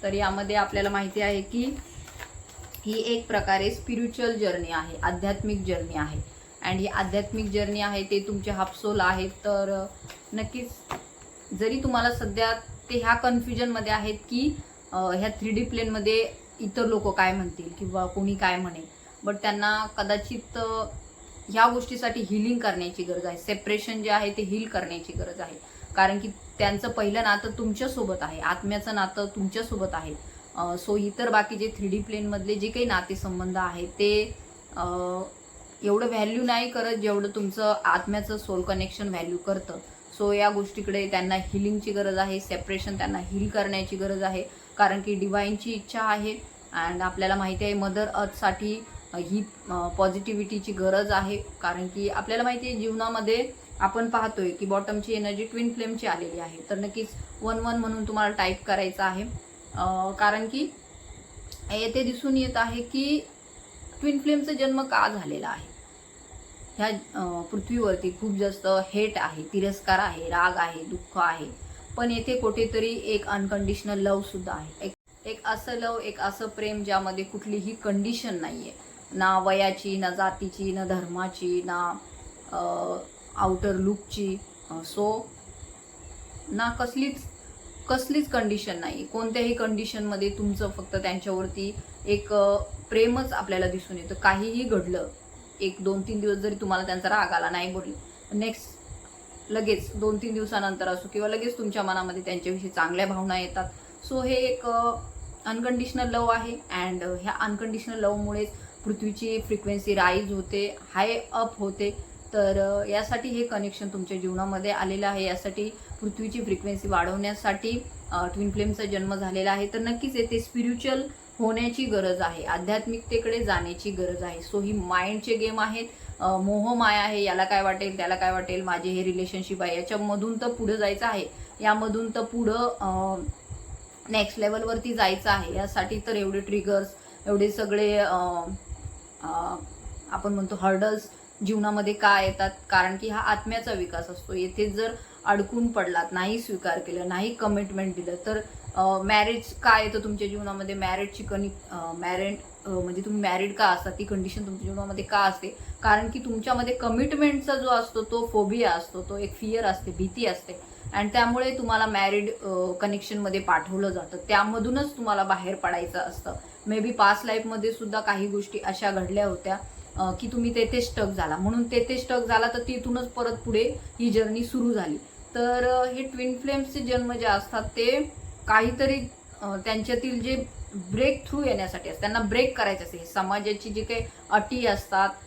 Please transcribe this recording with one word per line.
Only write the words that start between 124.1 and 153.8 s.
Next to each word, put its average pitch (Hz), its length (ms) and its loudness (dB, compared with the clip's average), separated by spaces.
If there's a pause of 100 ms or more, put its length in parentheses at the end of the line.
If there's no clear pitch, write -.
आहे. 170 160 -6
So 202 220 -2
ही 202 100 0
माइंडचे 202 640 0
गेम 220 240 0
आहेत, 220 260 0 (340)
अ, 185 180 4
मोहमाया 208 640 4
आहे, 208 220 2
याला 185 200 4
काय 196 180 4
वाटेल, 190 360 2
त्याला 180 180 2
काय 185 160 2
वाटेल, 185 300 -2
माझे 180 280 0
हे 185 140 0
रिलेशनशिप 185 600 -2
आहे, 175 120 0
याच्यामधून 208 640 0
तर 240 60 0
पुढे 220 300 0
जायचं 208 280 2
आहे, 208 200 0 (360)
यामधून 220 540 2
तर 226 80 0
पुढं, 233 560 2
अ, 190 400 0 (920)
नेक्स्ट 214 300 0
लेवलवरती 226 540 0
जायचं 196 360 2
आहे. 196 260 2
यासाठी 196 520 -2
तर 226 80 0
एवढे 196 240 0
ट्रिगर्स, 196 480 2 (400)
एवढे 202 240 4
सगळे, 208 460 4
अ, 185 200 4 (1080)
अ, 170 320 -2 (540)
आपण 202 240 -2
म्हणतो 196 220 0
हर्डल्स 196 540 2 (360)
जीवनामध्ये 208 480 2
का 202 280 6
येतात, 190 280 2 (200)
कारण 190 280 4
की 220 120 -4
हा 214 100 -2
आत्म्याचा 226 540 0
विकास 175 360 -4
असतो. 180 240 -10
येथे 185 360 0
जर 220 220 -2 (340)
अडकून 202 420 4
पडलात, 180 440 2
नाही 196 280 0
स्वीकार 185 400 -2
केलं, 180 280 -4
नाही 190 260 -2
कमिटमेंट 196 640 0
दिलं, 175 200 -4 (100)
तर, 214 140 -2 (360)
अ, 190 260 4
मॅरेज 214 520 2
का 220 260 6
येतं 214 200 0
तुमच्या 208 280 -4
जीवनामध्ये, 196 480 -6
मॅरेजची 196 480 -2
कनि-, 196 480 -4
अ, 165 200 -8
मॅरेड, 180 440 -2 (300)
अ, 202 40 -8
म्हणजे 180 320 -2
तुम्ही 208 200 -2
मॅरिड 190 320 0
का 214 140 6
असता, 180 220 4